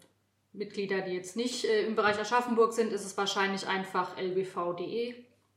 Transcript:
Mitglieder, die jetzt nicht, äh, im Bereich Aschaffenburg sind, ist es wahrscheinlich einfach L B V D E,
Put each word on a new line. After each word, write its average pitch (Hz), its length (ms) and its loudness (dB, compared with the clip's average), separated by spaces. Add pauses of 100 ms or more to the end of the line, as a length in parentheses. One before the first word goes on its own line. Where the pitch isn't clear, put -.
(520)
Mitglieder, 196 500 -4
die 185 100 -4
jetzt 180 260 -6
nicht, 240 260 -2
äh, 214 220 4
im 220 100 0
Bereich 208 240 4
Aschaffenburg 233 540 4
sind, 220 180 2
ist 196 140 -4
es - 120 -12
wahrscheinlich 196 500 0
einfach 190 500 -2
L 185 140 -2
B 185 120 2
V 175 300 -2
D 180 100 -6
E, 240 420 -4 (320)